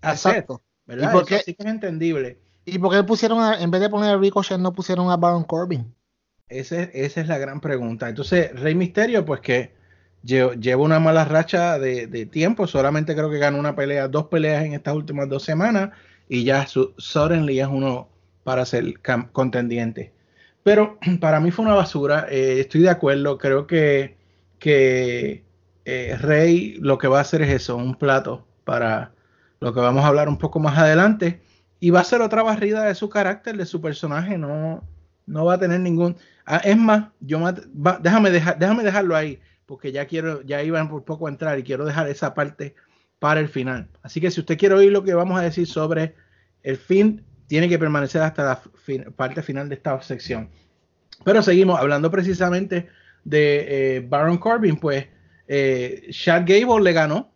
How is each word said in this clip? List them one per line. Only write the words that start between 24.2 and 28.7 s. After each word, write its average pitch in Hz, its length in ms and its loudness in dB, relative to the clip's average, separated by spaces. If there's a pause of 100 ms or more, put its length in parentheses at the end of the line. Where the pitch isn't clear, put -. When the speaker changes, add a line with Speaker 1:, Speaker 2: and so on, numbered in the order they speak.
Speaker 1:
que, 127 840 2 (420)
eh, 127 340 -6
Rey 170 580 2
lo 135 200 0
que 139 100 0
va 135 100 4
a 143 40 2
hacer 156 200 0
es 143 80 2
eso, 123 260 -2
un 127 200 -6
plato 135 500 -2 (180)
para 113 480 -4 (480)